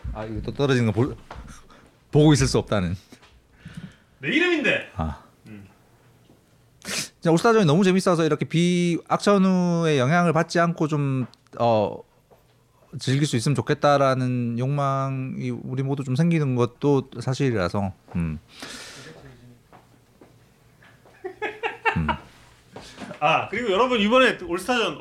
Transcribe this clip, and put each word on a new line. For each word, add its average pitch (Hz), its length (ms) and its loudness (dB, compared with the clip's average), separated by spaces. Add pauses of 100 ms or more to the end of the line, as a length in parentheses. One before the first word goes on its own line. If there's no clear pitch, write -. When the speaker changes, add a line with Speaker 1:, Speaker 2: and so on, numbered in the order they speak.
(140)
Speaker 1:
아, 107 100 -8
이거 110 160 -8
또 110 140 -8
떨어지는 127 320 2
거 107 60 2
볼-, 117 220 0 (500)
<laughs> - 460 -20
보고 151 220 6
있을 131 140 4
수 120 100 0
없다는. 92 400 0 (1200)
Speaker 2:
내 - 100 -6
이름인데. 311 640 0
Speaker 1:
아. 80 280 -6 (260)
Speaker 2:
음. 104 180 -20 (1160)
Speaker 1:
진짜 - 460 -4
올스타전이 214 360 4
너무 160 180 4
재밌어서 185 400 2
이렇게 147 220 0
비악천후의 175 1500 2
영향을 165 340 2
받지 165 260 0
않고 170 300 0
좀, 139 380 -2 (320)
어, 110 400 2 (1000)
즐길 139 280 0
수 139 100 -2
있으면 139 180 0
좋겠다라는 127 1040 0
욕망이 135 920 -4
우리 131 320 -6
모두 135 200 -4
좀 127 140 -2
생기는 160 400 2
것도 135 540 0 (100)
사실이라서. 107 720 -2 (240)
음. 80 220 -4 (3500)
음. 82 80 -2 (1120)
Speaker 2:
아, 147 300 0
그리고 233 200 -4
여러분, 240 300 2
이번에 240 420 4
올스타전 180 580 -4